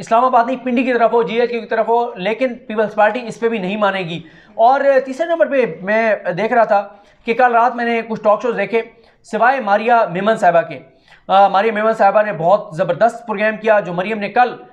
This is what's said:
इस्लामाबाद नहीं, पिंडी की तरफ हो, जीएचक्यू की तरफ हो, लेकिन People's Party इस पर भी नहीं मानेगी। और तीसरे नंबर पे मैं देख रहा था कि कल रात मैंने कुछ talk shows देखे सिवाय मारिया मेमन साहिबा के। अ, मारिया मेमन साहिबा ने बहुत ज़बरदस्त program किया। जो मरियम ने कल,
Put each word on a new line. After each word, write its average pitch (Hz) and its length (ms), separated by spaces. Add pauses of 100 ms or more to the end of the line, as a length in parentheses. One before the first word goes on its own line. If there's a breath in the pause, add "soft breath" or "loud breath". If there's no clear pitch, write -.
इस्लामाबाद 233 460
नहीं, 254 100
पिंडी 254 280
की 247 100
तरफ 233 180
हो, 233 100
जीएचक्यू 233 380
की 214 60
तरफ 220 220
हो, 240 300
लेकिन 220 360
People's 214 400
Party 214 240
इस 233 180
पर 233 120
भी 226 100
नहीं 196 200
मानेगी। 190 460 (340 loud breath)
और 269 420
तीसरे 269 260
नंबर 339 220
पे 240 340
मैं 202 540
देख 214 160
रहा 233 120
था 202 400 (220 soft breath)
कि 233 80
कल 247 180
रात 233 240
मैंने 233 260
कुछ 220 220
talk 208 180
shows 240 120
देखे 202 360 (340 soft breath)
सिवाय 240 360
मारिया 220 460
मेमन 196 300
साहिबा 170 240
के। 156 140 (560 soft breath)
अ, 196 180
मारिया 208 260
मेमन 214 180
साहिबा 214 300
ने 208 100
बहुत 165 440
ज़बरदस्त 190 400
program 214 400
किया। 214 240
जो 175 120
मरियम 202 260
ने 202 100
कल, 240 300 (140 loud breath)